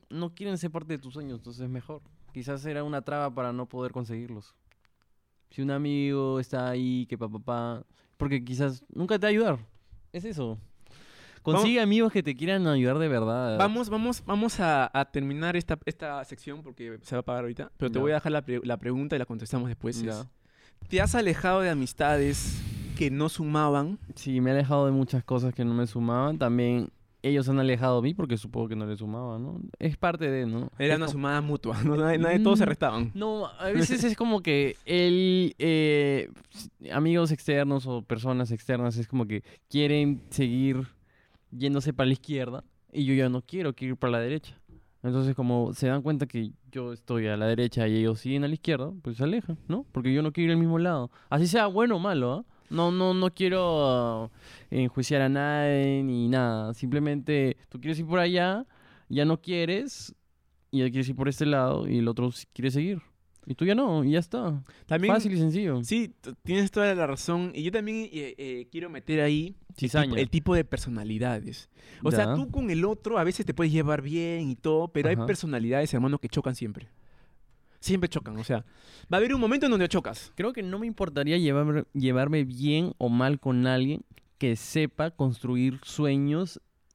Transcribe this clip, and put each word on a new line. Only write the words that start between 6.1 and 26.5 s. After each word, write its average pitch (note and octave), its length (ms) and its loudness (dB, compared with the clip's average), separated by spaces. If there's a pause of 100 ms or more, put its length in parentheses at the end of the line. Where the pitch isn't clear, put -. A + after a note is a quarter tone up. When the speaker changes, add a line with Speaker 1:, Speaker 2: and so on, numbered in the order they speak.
Speaker 1:
está B2+ 300 -4
ahí, B2+ 380 -2
que A#2+ 100 -8
pa, A2 120 -6
pa, G#2+ 100 -10
pa, A#2 460 -6 (320)
porque C#3 260 -2
quizás B2+ 400 -2 (100)
nunca G#3 240 0
te G3 80 0
va G#3+ 40 4
a - 20 4
ayudar. G#3 280 2 (520)
Es F3 140 -10
eso. C3+ 320 -6 (840)
Consigue G#3+ 360 4
Speaker 2:
Vamos A3+ 60 4
Speaker 1:
amigos A3 280 6
que F#3 120 0
te C#3 120 -2
quieran F3 320 0
ayudar C3+ 320 4
de D#3+ 80 2
verdad. A#2 500 0
Speaker 2:
Vamos, G#3+ 320 2
vamos, A3+ 360 -2
vamos G#3+ 340 0
a, D3+ 340 2
a C#3 180 2
terminar D3 440 -2
esta, D#3+ 300 -2
esta D3 400 -8
sección D3 360 -16
porque A#2+ 420 -14
se - 120 -8
va B2 40 -2
a - 20 -4
apagar B2 220 -4
ahorita, A#2+ 340 -8
pero B2+ 120 0
te A#2 60 -4
Speaker 1:
Ya. C3 60 0
Speaker 2:
voy D3 100 2
a D3+ 40 2
dejar D3+ 180 -2
la D3 100 0
pre-, B2 200 -4
la A#2+ 140 -2
pregunta C3+ 380 -2
y C#3 40 0
la B2 60 -4
contestamos A#2+ 440 -4
después. A#2 320 -6
Speaker 1:
Ya. A2 200 -4
Speaker 2:
Es, B2+ 60 -12 (600)
¿te F#3 120 0
has G3 140 2
alejado F#3+ 460 2
de F#3 80 2
amistades C#3+ 920 0 (360)
que D3 120 0
no D3 200 0
sumaban? D3+ 720 0 (160)
Speaker 1:
Sí, B2+ 260 -2
me B2+ 80 4
he C3 40 4
alejado C#3 340 4
de C3+ 40 4
muchas C3+ 320 2
cosas B2 300 0
que B2+ 100 -2
no A#2 100 0
me A#2+ 140 0
sumaban. B2 500 0
También A#2+ 520 2 (320)